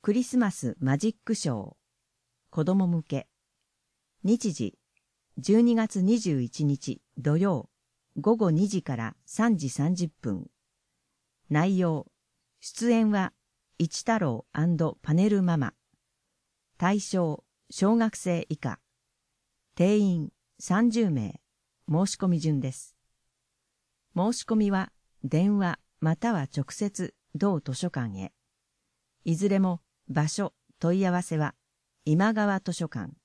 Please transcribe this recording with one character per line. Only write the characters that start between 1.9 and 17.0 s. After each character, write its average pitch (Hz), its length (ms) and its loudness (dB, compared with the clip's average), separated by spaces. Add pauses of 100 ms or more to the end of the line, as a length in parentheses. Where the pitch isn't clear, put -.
子 156 160 -2
供 185 220 2
向 170 160 0
け。 - 260 -6 (960)
日 214 300 0
時、 113 260 -6 (580)
十 202 240 4
二 240 140 4
月 220 260 -2
二 214 180 4
十 165 220 0
一 123 240 -4
日 139 380 -2 (160)
土 147 180 0
曜、 175 320 0 (480)
午 214 200 2
後 208 160 2
二 185 160 4
時 196 140 -2
か 131 120 -6
ら 113 220 -6 (100)
三 226 300 0
時 143 120 -4
三 156 280 -2
十 175 120 -4 (120)
分。 98 280 -6 (1000)
内 180 280 2
容、 165 280 0 (540)
出 - 320 -2
演 226 180 4
は、 196 220 0 (440)
一 - 260 -2
太 226 180 0
郎 123 320 -2
ア 151 120 0
ン 170 120 2
ド 156 260 -2
パ 151 120 -2
ネ 190 140 4
ル 202 140 2
マ 175 140 2
マ。 131 180 -2 (1040)
対 196 220 2